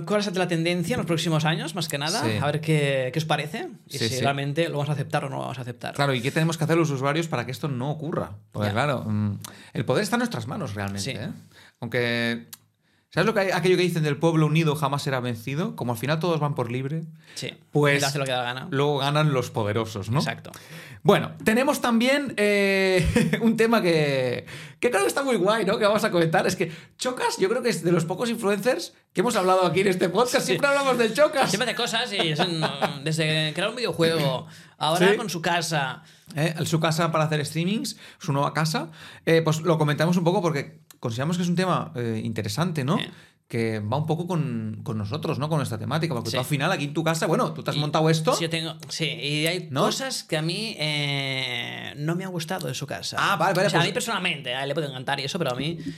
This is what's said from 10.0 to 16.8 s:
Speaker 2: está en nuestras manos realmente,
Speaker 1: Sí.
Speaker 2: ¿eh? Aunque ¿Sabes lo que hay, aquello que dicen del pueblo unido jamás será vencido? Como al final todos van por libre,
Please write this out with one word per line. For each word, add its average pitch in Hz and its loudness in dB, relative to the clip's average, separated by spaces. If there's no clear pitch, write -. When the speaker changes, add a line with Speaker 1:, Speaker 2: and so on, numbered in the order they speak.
Speaker 2:
está 214 -2
en 240 2
nuestras 233 -4
manos 143 -6
realmente, 101 -4
Speaker 1:
Sí. - -
Speaker 2:
¿eh? 107 -6
Aunque 117 -2
¿Sabes 170 2
lo 214 2
que 208 0
hay, 196 2
aquello 180 4
que 175 4
dicen 180 2
del 147 2
pueblo 160 4
unido 151 4
jamás 143 -2
será 135 0
vencido? 131 -4
Como 123 -2
al 113 -6
final 147 -2
todos 165 0
van 147 0
por 120 -2
libre, 139 -4